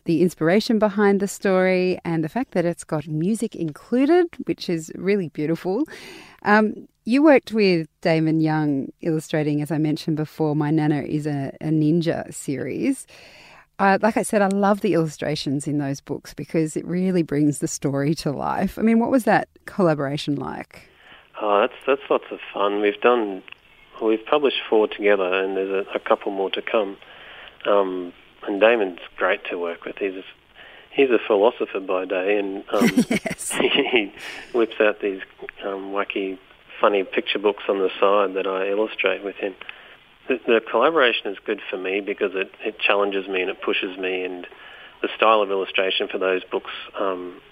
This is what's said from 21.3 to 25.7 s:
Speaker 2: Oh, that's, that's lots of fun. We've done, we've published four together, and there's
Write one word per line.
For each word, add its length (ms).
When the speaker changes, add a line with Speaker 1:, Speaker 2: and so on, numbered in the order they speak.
Speaker 2:
Oh, 220
that's, 120
that's 220
lots 220
of 80
fun. 260
We've 200
done, 420
we've 240
published 360
four 160
together, 380
and 140
there's 300